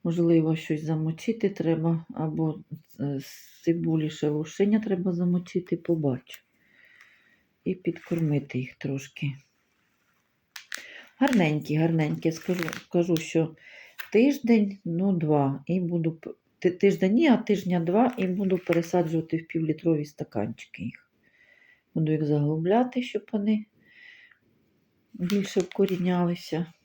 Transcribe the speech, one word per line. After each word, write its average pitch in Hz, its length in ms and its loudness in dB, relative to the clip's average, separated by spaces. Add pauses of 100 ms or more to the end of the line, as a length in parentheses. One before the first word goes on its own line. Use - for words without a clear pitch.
Можливо, 165 520 4
щось 156 280 -4
замочити 160 640 -2
треба, 165 640 0
або, 156 460 -2 (400)
е, 143 200 -4
з - 440 -18
цибулі 165 460 0
шелушиня 160 720 0
треба 190 340 -2
замочити, 175 640 -2
побачу. 147 640 -2 (1200)
І 185 120 -2
підкормити 156 840 -2
їх 131 160 -10
трошки. 139 560 -6 (1900)
Гарненькі, 160 580 2
гарненькі. 160 560 2
Скажу, 180 320 -4
скажу, 170 540 0
що 160 380 -2 (560)
тиждень, 226 760 4
ну, 180 280 0
два, 147 540 2
і 180 120 0
буду 165 320 -2
п-, - 220 -14 (280)
ти-, 175 100 0
тиждень 190 420 2
ні, 311 140 4
а 247 100 6
тижня 180 420 0
два, 208 380 2
і 185 100 -2
буду 185 300 0
пересаджувати 165 800 0
в 165 100 -6
півлітрові 156 580 -2
стаканчики - 800 -8
їх. - 280 -12 (840)
Буду 156 160 0
їх 156 140 0
заглубляти, 165 800 2
щоб - 280 -6
вони 214 340 0 (1500)
більше 190 460 -2
вкорінялися 180 1080 0 (200)